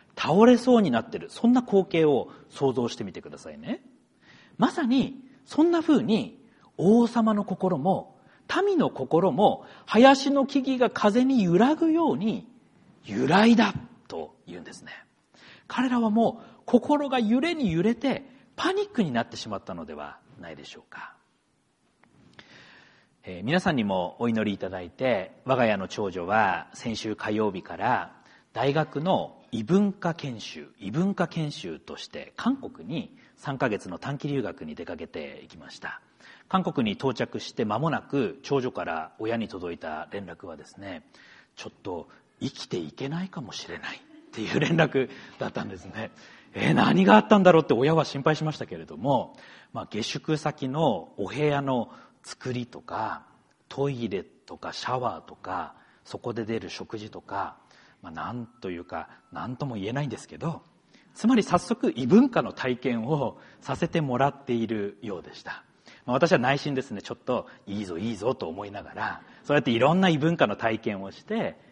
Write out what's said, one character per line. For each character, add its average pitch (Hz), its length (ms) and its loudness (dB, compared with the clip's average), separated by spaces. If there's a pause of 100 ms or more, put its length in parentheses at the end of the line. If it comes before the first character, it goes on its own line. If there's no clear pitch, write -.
(180)
倒 175 260 6
れ 240 140 10
そ 240 220 6
う - 20 4
に 165 80 2
な 117 120 4
っ - 60 -10
て - 100 -8
る。 - 120 -12
そ - 160 -2
ん 240 60 8
な 254 100 4
光 196 240 2
景 165 180 2
を 135 260 4 (200)
想 135 220 0
像 120 160 0
し - 80 -6
て 113 80 -8
み 92 80 -10
て 87 100 -12
く 80 80 -16
だ 73 80 -16
さ 78 140 -16
い 73 60 -16
ね。 190 220 -8 (760)
ま 277 120 4
さ 330 140 -4
に、 240 320 0 (300)
そ - 160 2
ん 339 80 6
な 339 100 2
風 285 220 4
に、 143 420 -2 (320)
王 226 300 6
様 220 260 2
の 208 120 0
心 185 340 -2
も、 165 400 -2 (480)
民 392 100 2
の 175 140 2
心 156 420 2
も、 180 320 4 (220)
林 269 440 8
の 277 140 2
木 277 180 0
々 262 160 -2
が 240 120 4
風 233 340 2
に 262 180 4
揺 175 140 4
ら 254 180 6
ぐ 320 180 2
よ 320 200 2
う 131 60 0
に、 175 280 -4 (600)
揺 117 220 -2
ら 196 180 6
い 233 100 8
だ 208 160 4 (360)
と - 280 -10 (100)
言 87 120 -14
う - 20 -14
ん - 40 -18
で - 80 -18
す - 100 -20
ね。 - 100 -18 (760)
彼 254 200 0
ら 247 120 2
は 220 100 2
も 220 320 2 (160)
う、 - 80 -20
心 285 420 4
が 254 100 0
揺 233 220 2
れ 330 140 0
に 254 180 0
揺 165 100 2
れ 226 120 4
て、 - 340 -4 (280)
パ 359 160 0
ニ 403 100 0
ッ 403 80 -6
ク - 120 0
に 151 100 0
な 117 100 2
っ - 40 -2
て - 120 -16
し - 100 -12
ま 101 100 -6
っ - 40 -10
た 95 120 -12
の 80 120 -12
で 78 80 -12
は 73 240 -12 (200)
な 85 120 -16
い 76 60 -14
で 71 80 -20
し - 120 -18
ょ - 40 -20
う - 100 -20
か。 - 240 -16 (2000)
え 90 180 -12
ー、 95 40 -12
皆 160 160 2
さ 185 100 0
ん 151 60 0
に 113 80 0
も 92 340 -2
お 117 100 -2
祈 110 220 0
り 101 40 -2
い 90 40 -10
た 98 100 -6
だ 92 140 -8
い 87 80 -14
て、 113 540 -2
我 127 120 0
が 123 80 4
家 107 120 2
の 95 120 -6
長 104 220 -4
女 87 160 -8
は 95 480 0
先 113 220 -8
週 107 200 -6
火 - 140 -8
曜 107 220 0
日 90 100 -10
か 85 140 -12
ら 98 360 -2 (400)
大 131 220 0
学 151 260 -2
の 151 360 -2 (160)
異 110 100 -4
文 190 300 2
化 170 220 -4
研 123 260 -10
修、 - 280 -16 (100)
異 131 120 -8
文 180 240 0
化 170 140 -2
研 156 220 -4
修 147 300 -12
と - 160 -16
し - 120 -16
て - 280 -16
韓 262 200 -2
国 - 320 -16
に 160 280 -8 (200)
三 135 220 -8
ヶ 131 100 0
月 101 200 -4
の 85 100 -10
短 139 180 -8
期 147 120 -8
留 139 140 -2
学 85 220 -10
に 78 100 -12
出 87 100 -12
か 85 120 -10
け 78 100 -12
て 78 380 -14
い - 40 -20
き 80 100 -20
ま 76 120 -20
し - 100 -20
た。 - 200 -12 (500)
韓 185 140 0
国 147 200 -2
に 107 120 -2
到 135 180 -2
着 113 240 -4
し - 140 -12
て 127 120 -2
間 104 140 -2
も 143 120 0
な 117 120 -4
く、 120 400 -2
長 139 180 0
女 123 120 -4
か 90 120 -8
ら 80 360 -6
親 113 160 -2
に 113 100 -4
届 87 280 -8
い 82 40 -16
た 80 320 -10
連 101 160 -10
絡 85 200 -16
は 80 100 -14
で 76 80 -20
す - 140 -20
ね、 85 260 -14 (500)
「ち - 140 -16
ょ - 40 -14
っ - 120 -20
と 87 240 -8 (320)
生 - 100 -6
き - 160 -16
て 170 100 -6
い 165 140 -6
け 135 180 -10
な 165 140 -6
い 190 60 -8
か 180 120 -12
も 104 120 -12
し - 160 -14
れ 87 100 -12
な - 160 -12
い」 - 40 -16
っ - 20 -20 (320)
て - 100 -8
い 160 140 -4
う - 20 2
連 151 180 2
絡 139 320 2 (300)
だ 117 80 -6
っ 104 60 -8
た 117 100 -6
ん 107 60 -8
で 95 80 -12
す 87 80 -18
ね。 104 260 -12 (420)
「え、 - 220 0
何 170 300 4
が 196 100 8
あ 214 40 10
っ 214 100 2
た 214 100 8
ん 190 60 4
だ 180 80 10
ろ 160 80 8
う」 - 20 -2
っ - 40 -4
て - 60 4
親 135 220 4
は 156 100 2
心 139 180 -8
配 156 120 2
し 151 80 -6
ま 156 80 -2
し - 80 -10
た 113 80 -8
け 92 100 -12
れ 82 80 -12
ど 78 120 -16
も、 117 400 -2 (360)
ま 110 100 -10
あ、 - 60 -12
下 107 140 -6
宿 156 340 -4
先 143 320 -4
の 127 480 0
お 98 100 -6
部 98 100 -10
屋 143 260 0
の 131 300 -2 (320)
作 - 280 -10
り 123 140 -6
と - 140 -18
か、 110 420 -8 (460)
ト 139 200 -4
イ 117 200 -4
レ 92 160 -4
と - 320 -20
か 90 160 -12
シ - 140 -10
ャ 123 80 -2
ワ 120 240 -4
ー - 20 -14
と - 160 -20
か、 90 400 -8 (280)
そ - 140 -14
こ 120 140 -6
で 110 120 -4
出 110 140 -4
る 92 100 -8
食 - 300 -12
事 104 140 -14
と 87 80 -14
か、 92 380 -8 (440)
ま 85 60 -14
あ、 82 40 -14
な 80 200 -8
ん 120 140 -8
と - 240 -12
い 87 80 -8
う 87 60 -12
か、 80 240 -10 (220)
な 78 160 -10
ん 127 100 -8
と 147 100 -6
も 120 100 -8
言 95 100 -6
え 113 60 -4
な 139 100 -2
い 143 60 -4
ん - 20 -6
で 101 80 -8
す - 80 -18
け 78 100 -18
ど、 151 260 -8 (520)
つ - 140 0
ま 254 80 6
り 202 80 4
早 175 140 4
速 - 360 0
異 123 140 -2
文 233 200 8
化 160 140 2
の 98 100 -4
体 127 240 -2
験 120 280 -2
を 135 340 -2 (220)
さ - 160 -6
せ - 100 -2
て - 140 0
も 131 180 0
ら 139 120 4
っ - 140 -18
て 123 80 -4
い 113 140 0
る 104 340 -4
よ 101 180 -8
う 80 40 -12
で - 140 -18
し - 80 -20
た。 - 180 -12 (440)
ま - 80 0
あ、 - 20 2
私 165 160 4
は 170 60 6
内 131 200 2
心 143 160 -4
で 131 80 -2
す - 100 -10
ね、 98 100 -10
ち - 100 -12
ょ - 20 -8
っ - 40 -16
と - 280 -4 (200)
「い 101 160 -8
い - 20 -6
ぞ、 87 140 -8
い 113 140 -4
い 104 40 -8
ぞ」 113 180 -2
と 87 140 -8
思 92 160 -10
い 101 60 -14
な 98 120 -12
が 76 120 -18
ら、 107 280 -8 (220)
そ - 80 0
う 143 40 6
や 147 40 6
っ - 20 -6
て 131 80 0
い 113 80 2
ろ 135 140 6
ん 185 80 2
な 190 80 6
異 160 100 2
文 165 180 0
化 143 100 4
の 101 100 -2
体 110 220 -2
験 101 240 -6
を 98 80 -10
し - 140 -20
て、 208 340 -6 (140)